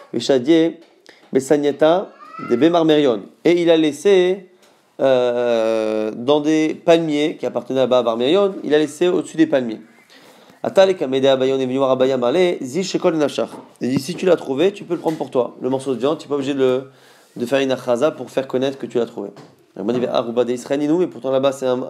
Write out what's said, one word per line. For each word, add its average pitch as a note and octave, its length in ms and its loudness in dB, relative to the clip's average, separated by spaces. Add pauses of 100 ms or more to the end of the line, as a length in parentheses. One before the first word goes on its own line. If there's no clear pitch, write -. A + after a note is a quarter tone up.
(140)
Veshadier, D3 640 2 (520)
Besanyata, D3 760 2 (400)
des A#2 80 2
Bemarmerion. D3+ 640 4 (240)
Et F3 160 4
il E3+ 80 2
a E3 80 6
laissé, F3+ 720 2 (500)
euh, A2+ 1160 0
dans C3+ 240 2
des D#3 340 0
palmiers D#3+ 640 0
qui - 80 -8
appartenaient A#2+ 360 -4
à B2+ 60 2
Ba B2 140 4
Barmerion, C#3+ 640 0
il C#3 100 -2
a D3+ 60 4
laissé D#3 300 0
au-dessus - 280 -4
des D#3+ 80 6
palmiers. A#2+ 360 -2 (840)
Atal F#3+ 260 4
et F#3+ 60 0
Kamedea C3+ 400 2
Bayon C3+ 240 0
est C3+ 60 -2
venu B2+ 120 -2
voir C3 140 2
Abaya C3 260 2
Malé, E3 440 0
Zi C3+ 220 -6
Shekol F3+ 320 0
Nafshach. B2 340 -2 (320)
Il A#2+ 80 -4
dit, C3+ 100 -2
si E3 160 -8
tu E3+ 100 -6
l'as E3+ 120 4
trouvé, D3+ 360 -2
tu E3+ 120 -18
peux E3+ 100 -6
le - 40 -6
prendre D#3+ 180 -4
pour C3 120 -8
toi. - 320 -2
Le B2+ 80 -4
morceau C3+ 240 -4
de A2+ 60 -6
viande, D3 180 0
tu - 80 -16
n'es B2+ 40 -12
pas D3 60 -4
obligé C#3 180 -2
de C#3 60 -4
le, C3 320 0 (440)
de A#2+ 100 -6
faire C3+ 140 0
une C3+ 120 0
achaza B2+ 400 0
pour B2+ 200 -12
faire C3 160 -4
connaître C3+ 300 -4
que - 80 -12
tu A#2 120 -4
l'as A#2 80 0
trouvé. G#2 240 -10 (460)
La F#2+ 80 -10
Gemara A#2+ 160 -2
dit, A#2 60 -2
Aruba A#2+ 400 -2
de B2 60 -4
Israël, B2+ 280 -4
Ninou, D3+ 180 0
mais F3+ 100 0
pourtant B2+ 240 -8
là-bas C3+ 200 0
c'est C3 160 -6
un, B2+ 220 -2